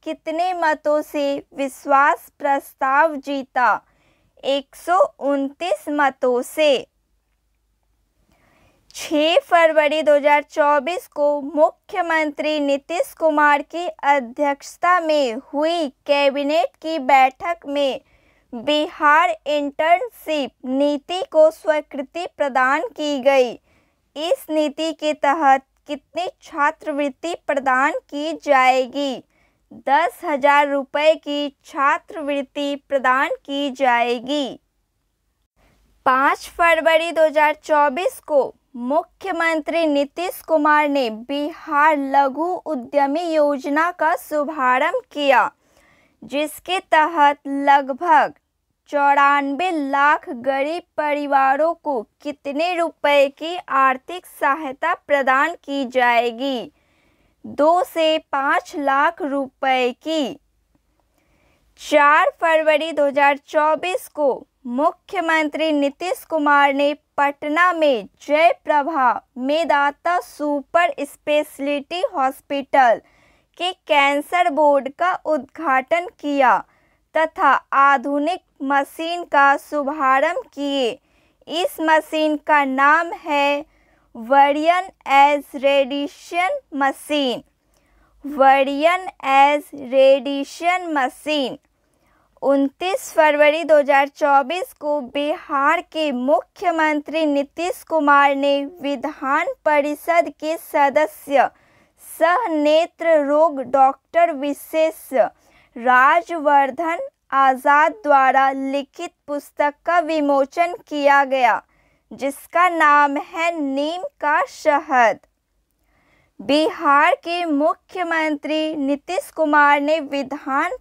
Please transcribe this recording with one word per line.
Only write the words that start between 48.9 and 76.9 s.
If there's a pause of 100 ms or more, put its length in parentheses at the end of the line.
लाख
गरीब (140)
परिवारों
को (200)
कितने
रुपए
की (140)
आर्थिक
सहायता
प्रदान
की
जाएगी? (720)
दो
से
पाँच
लाख
रुपए
की। (1400)
चार (120)
फरवरी
दो
हज़ार
चौबीस
को (200)
मुख्यमंत्री
नीतीश
कुमार
ने (240)
पटना
में (200)
जयप्रभा (160)
मेदाता
सुपर
स्पेशलिटी (120)
हॉस्पिटल (560)
के
कैंसर
बोर्ड (100)
का (120)
उद्घाटन (120)
किया (580)